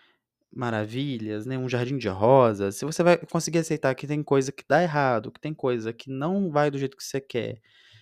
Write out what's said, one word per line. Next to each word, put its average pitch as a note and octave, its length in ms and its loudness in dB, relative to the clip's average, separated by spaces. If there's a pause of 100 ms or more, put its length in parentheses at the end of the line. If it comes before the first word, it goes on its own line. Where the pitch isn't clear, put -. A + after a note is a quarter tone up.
(500)
maravilhas, A2 960 -4
né? C3 120 -6
Um B2+ 100 -4
jardim B2 300 -2
de A2+ 100 -6
rosas. G2+ 680 4
Se C3+ 80 -6
você D#3+ 180 -2
vai E3+ 140 6
conseguir E3 400 -4
aceitar D3 380 0
que C#3 120 -10
tem D3 160 -2
coisa C#3 260 2
que - 160 -14
dá D3 160 4
errado, C3+ 480 0
que - 120 -18
tem D#3 120 -8
coisa A#2+ 380 -2
que A#2 180 -18
não E3+ 400 -2
vai D3 220 2
do C#3 80 -6
jeito C3+ 160 -6
que - 80 -16
você - 160 -6
quer, A2 420 -6 (400)